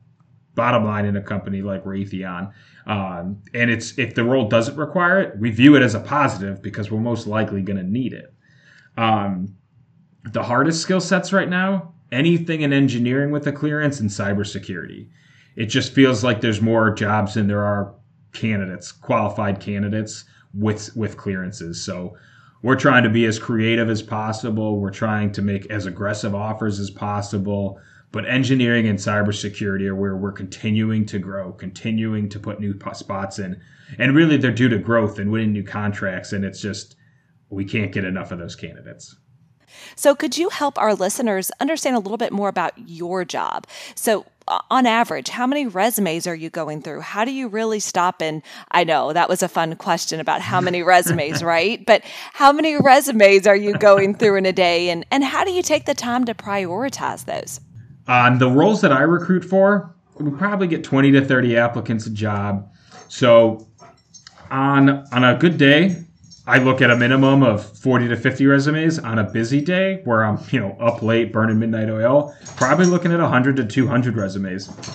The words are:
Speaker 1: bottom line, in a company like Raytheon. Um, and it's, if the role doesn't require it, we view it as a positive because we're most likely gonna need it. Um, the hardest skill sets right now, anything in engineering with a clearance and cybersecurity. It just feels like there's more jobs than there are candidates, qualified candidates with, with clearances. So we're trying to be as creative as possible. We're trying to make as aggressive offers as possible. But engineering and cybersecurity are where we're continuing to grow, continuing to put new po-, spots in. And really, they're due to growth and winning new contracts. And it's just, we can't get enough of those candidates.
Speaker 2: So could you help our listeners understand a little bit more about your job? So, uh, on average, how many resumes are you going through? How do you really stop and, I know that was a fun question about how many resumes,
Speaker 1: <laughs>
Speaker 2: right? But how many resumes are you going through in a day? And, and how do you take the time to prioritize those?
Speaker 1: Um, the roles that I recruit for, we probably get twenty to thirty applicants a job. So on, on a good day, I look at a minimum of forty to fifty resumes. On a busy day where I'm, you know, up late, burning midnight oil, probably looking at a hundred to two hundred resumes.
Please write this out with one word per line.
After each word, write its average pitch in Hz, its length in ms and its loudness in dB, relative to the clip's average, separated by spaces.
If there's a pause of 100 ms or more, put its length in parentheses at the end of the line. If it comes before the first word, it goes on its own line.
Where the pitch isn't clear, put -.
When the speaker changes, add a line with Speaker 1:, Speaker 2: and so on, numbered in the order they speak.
(540)
Speaker 1:
bottom 120 300 2
line, 104 220 -2
in 101 100 -2
a 98 60 -6
company 98 400 -6
like 98 220 -6
Raytheon. 95 680 -8 (340)
Um, 95 540 -6 (140)
and 120 160 0
it's, - 280 -6
if 117 160 -4
the 120 100 0
role 120 260 2
doesn't 113 260 0
require 175 440 0
it, - 180 -6
we 113 120 -2
view 127 260 8
it 127 60 6
as 110 120 2
a 104 60 -4
positive 98 600 -4
because 101 300 -8
we're 110 100 -4
most 113 260 -4
likely 104 360 -2
gonna 98 200 -4
need 110 300 -4
it. - 220 -18 (640)
Um, 101 580 -2 (680)
the 110 180 -6
hardest 135 400 0
skill 185 180 0
sets 180 320 -2
right 190 160 2
now, 185 460 -2 (180)
anything 165 480 0
in 143 140 0
engineering 131 560 0
with 147 160 -4
a 143 60 -2
clearance 151 480 -2
and 107 100 -2
cybersecurity. 101 960 -8 (480)
It 117 100 -4
just 123 280 -2
feels 131 280 6
like 123 200 0
there's 107 180 0
more 113 300 4
jobs 104 440 0
than 107 120 0
there 104 180 0
are 101 300 -2 (400)
candidates, 101 580 -6
qualified 107 680 -2
candidates 104 640 -6 (280)
with, 104 440 -4
with 107 200 -6
clearances. 90 640 -8
So 90 340 -10 (460)
we're 123 120 4
trying 131 300 4
to 117 40 4
be 113 180 4
as 110 120 0
creative 113 500 0
as 107 140 -2
possible. 107 800 -4
We're 98 100 -4
trying 107 420 -2
to 104 100 -6
make 101 280 -4
as 104 160 -6
aggressive 101 480 -6
offers 107 460 -4
as 101 100 -8
possible. 101 920 -6 (340)
But 113 140 -6
engineering 123 580 2
and 104 100 0
cybersecurity 101 920 -4
are 98 80 -4
where 98 200 -4
we're 98 140 -6
continuing 107 760 -2
to 107 120 -6
grow, 95 340 -8
continuing 110 760 -6
to 101 100 -12
put 101 220 -10
new 101 120 -4
po-, - 200 -10
spots 98 480 -10
in. 92 200 -10 (380)
And 131 160 0
really, 156 220 4
they're 123 160 0
due 120 160 2
to 113 100 2
growth 104 400 0
and 101 140 -4
winning 110 200 -2
new 104 120 -4
contracts. 101 680 -6
And 98 120 -4
it's 95 180 -10
just, 101 320 -10 (560)
we 98 140 -8
can't 101 260 -4
get 98 140 -4
enough 92 260 -6
of 90 80 -10
those 85 160 -12
candidates. - 640 -18 (800)
Speaker 2:
So 285 180 4
could 277 240 -4
you 339 100 -2
help 285 300 -4
our 214 160 2
listeners 190 640 -4
understand 277 380 -2
a - 20 0
little 202 180 -6
bit 226 160 -6
more 202 160 -2
about 180 260 -4 (120)
your 175 380 -6
job? - 420 -8 (300)
So, 220 300 -2 (200)
uh, - 140 -2 (100)
on 247 160 4
average, 220 440 0
how 247 180 -4
many 285 180 -2
resumes 185 600 -2
are 170 80 -6
you 160 140 -10
going 151 320 -8
through? 147 180 -12
How 202 240 -6
do 269 80 -4
you 262 160 -6
really 214 320 -4
stop 180 420 -2
and, 156 200 -4 (280)
I 175 140 4
know 147 280 0
that 170 160 2
was 180 140 -2
a 180 60 -2
fun 165 260 -2
question 170 460 -4
about 156 200 -2
how 185 200 -2
many 180 240 -2
resumes, 165 580 4
Speaker 1:
<laughs> 165 120 0
Speaker 2:
right? 190 300 0
But 214 180 6 (300)
how 285 200 6
many 311 240 0
resumes 220 720 6
are 202 80 6
you 208 200 0
going 196 380 6
through 202 220 2
in 190 100 0
a 185 60 2
day? 175 380 2
And, 170 200 -4
and 277 140 2
how 269 180 -2
do 381 80 0
you 359 120 -2
take 302 240 -2
the 285 80 -2
time 240 320 -2
to 226 80 -4
prioritize 196 920 -6
those? - 340 -8 (480)
Speaker 1:
Um, 123 320 6
the 127 120 4
roles 175 320 4
that 147 100 4
I 135 80 4
recruit 175 420 2
for, 190 540 2 (240)
we 147 100 -2
probably 190 360 -2
get 160 180 -4
twenty 139 280 4
to 135 120 6
thirty 123 320 2
applicants 117 480 0
a 113 60 -8
job. 101 600 -4 (380)
So 117 580 6 (840)
on, 139 400 4 (200)
on 123 140 2
a 123 140 4
good 165 180 4
day, 175 480 4 (420)
I 120 120 4
look 127 240 2
at 123 80 6
a 120 60 6
minimum 135 460 4
of 107 220 2 (140)
forty 123 300 2
to 120 60 0
fifty 127 300 0
resumes. 151 540 2
On 113 220 -2
a 104 40 0
busy 117 380 -2
day 185 420 -2
where 113 180 2
I'm, 104 160 0 (120)
you 131 100 0
know, 98 180 -6
up 117 220 0
late, 110 320 0
burning 110 260 2
midnight 110 300 -2
oil, 120 480 2 (200)
probably 147 280 2
looking 175 260 2
at 170 100 2
a 165 60 2
hundred 127 300 2
to 131 80 0
two 113 240 0
hundred 120 280 0
resumes. 98 500 -4 (280)